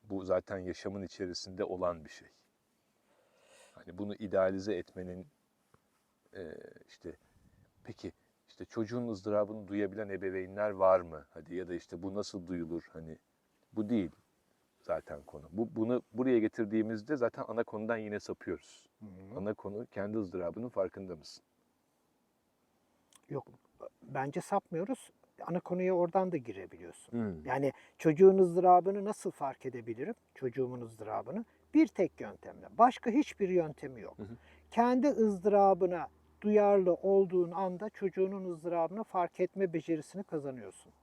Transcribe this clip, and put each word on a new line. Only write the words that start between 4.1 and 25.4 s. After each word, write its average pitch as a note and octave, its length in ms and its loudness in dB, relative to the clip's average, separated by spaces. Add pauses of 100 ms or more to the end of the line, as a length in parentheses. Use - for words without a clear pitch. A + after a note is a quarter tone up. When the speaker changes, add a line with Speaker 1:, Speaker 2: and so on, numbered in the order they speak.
Speaker 1:
idealize F#2+ 600 0
etmenin, F2+ 520 -10 (1080)
e, F2+ 180 -12 (340)
işte, - 280 -16 (680)
peki, G#2 280 -12 (360)
işte - 180 -16
çocuğun A#2 420 -4
ızdırabını G#2 600 -2
duyabilen G2+ 420 -4
ebeveynler F#2+ 600 -4
var F#2+ 300 6
mı? D#2+ 300 -8
Hadi E2 260 -14
ya F2+ 120 -4
da F2 80 -4
işte E2+ 260 -10
bu G2 140 -6
nasıl G2 320 -8
duyulur? E2+ 460 -6
Hani D#2+ 240 -14 (560)
bu G#2+ 160 -4
değil G2+ 220 0 (680)
zaten D#2 420 -6
konu. D2+ 280 -18
Bu, A2 240 -4
bunu A2+ 260 0 (120)
buraya B2 260 2
getirdiğimizde A2 800 -2
zaten A#2 300 -2
ana A2+ 160 -4
konudan A2 340 -4
yine G#2 220 -6
sapıyoruz. - 680 -10 (100)
Speaker 2:
Hı G#2+ 60 -16
hı. F#2+ 340 -14
Speaker 1:
Ana G#2 140 -4
konu G#2 320 -10
kendi G#2 320 -6
ızdırabının F#2 520 -6
farkında F#2+ 460 -6
mısın? - 280 -20 (1900)
Speaker 2:
Yok, C#3 180 -8 (540)
bence C3+ 400 -6
sapmıyoruz. C4+ 680 -4 (300)